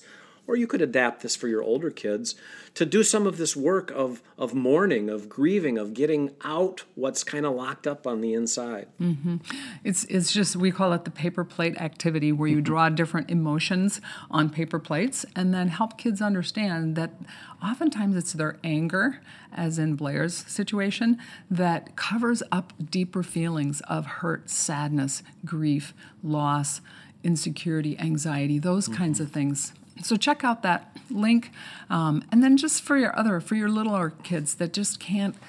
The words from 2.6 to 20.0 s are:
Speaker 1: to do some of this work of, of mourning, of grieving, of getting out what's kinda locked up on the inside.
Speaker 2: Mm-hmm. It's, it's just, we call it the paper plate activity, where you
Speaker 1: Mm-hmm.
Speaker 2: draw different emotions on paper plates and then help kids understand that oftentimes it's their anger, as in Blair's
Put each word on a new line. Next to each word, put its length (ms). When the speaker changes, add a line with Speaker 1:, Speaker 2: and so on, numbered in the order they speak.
Speaker 1:
to 100
do 200
some 240
of 100
this 180
work 360
of, 320
of 160
mourning, 520
of 220
grieving, 480
of 160
getting 380
out 400
what's 280
kinda 260
locked 360
up 220
on 140
the 120
inside. 540
Speaker 2:
Mm-hmm. 380
It's, 220
it's 280
just, 220
we 160
call 220
it 120
the 60
paper 340
plate 340
activity, 520
where 180
you 80
Speaker 1:
Mm-hmm. 60
Speaker 2:
draw 260
different 400
emotions 720
on 180
paper 300
plates 460
and 180
then 140
help 320
kids 240
understand 720
that 160
oftentimes 540
it's 160
their 300
anger, 580
as 240
in 180
Blair's 400